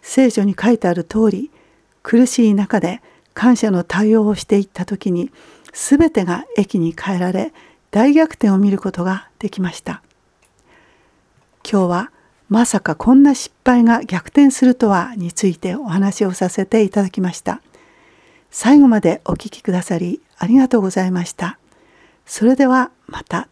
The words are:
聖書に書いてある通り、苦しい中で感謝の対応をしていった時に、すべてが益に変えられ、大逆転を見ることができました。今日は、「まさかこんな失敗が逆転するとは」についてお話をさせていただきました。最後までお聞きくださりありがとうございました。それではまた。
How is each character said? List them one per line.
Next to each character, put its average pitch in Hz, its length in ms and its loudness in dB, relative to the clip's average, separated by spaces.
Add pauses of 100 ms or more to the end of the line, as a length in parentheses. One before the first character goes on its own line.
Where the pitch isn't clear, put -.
聖 262 280 0
書 208 140 -2
に 196 160 -2
書 226 120 2
い 226 60 2
て 196 100 -2
あ 175 60 0
る 170 100 -6
通 220 260 0
り、 202 220 -6 (500)
苦 233 260 2
し 240 180 0
い 208 80 4
中 196 260 0
で 180 220 -6 (320)
感 240 220 2
謝 220 160 -2
の 175 120 -2
対 214 320 0
応 214 120 2
を 208 80 0
し - 100 -14
て 202 120 2
い 202 40 2
っ 196 100 -6
た 180 140 -10
時 196 260 -6
に、 175 200 -4 (420)
す - 240 0
べ 320 120 4
て 202 160 -2
が 180 200 -6 (120)
益 196 220 -2
に 165 200 -2
変 190 180 -6
え - 20 -2
ら 180 120 -2
れ、 190 220 -6 (380)
大 262 220 2
逆 320 200 2
転 - 160 0
を 190 80 2
見 202 140 2
る 196 60 -2
こ 190 140 -6
と 175 120 -8
が 190 240 -6 (120)
で 196 100 -8
き 190 120 -8
ま 180 100 -4
し - 100 -18
た。 180 200 -12 (1700)
今 196 140 0
日 180 40 0
は、 180 240 -4 (380)
「ま 226 160 2
さ 208 140 -2
か - 160 -4
こ - 180 2
ん 277 100 8
な 277 120 4
失 - 180 -14 (100)
敗 240 200 4
が 233 200 2
逆 185 240 -8
転 285 240 6
す - 140 0
る 254 100 4
と 233 140 0
は」 196 280 -2
に 170 140 -8
つ - 160 -2
い 170 80 0
て 190 200 -8
お 277 100 -10
話 196 400 -2
を 185 60 -4
さ 180 180 -4
せ 190 160 -4
て 220 180 0
い 196 60 -2
た 202 140 -2
だ 185 60 -4
き - 120 -6
ま 180 100 -4
し - 100 -16
た。 214 200 -8 (880)
最 277 300 4
後 277 80 8
ま 220 120 4
で - 240 -2
お 170 100 -4
聞 - 160 -10
き - 120 -20
く 196 100 -4
だ 180 100 -2
さ 175 160 -6
り 175 240 -6 (160)
あ - 80 -6
り 233 120 4
が 262 100 4
と 254 120 0
う - 20 0
ご 190 80 -2
ざ 185 160 -2
い 185 60 -2
ま 180 120 -2
し - 100 -10
た。 175 240 -10 (680)
そ - 200 -4
れ 254 100 4
で 269 120 2
は 254 240 0 (160)
ま - 160 -16
た。 - 280 -8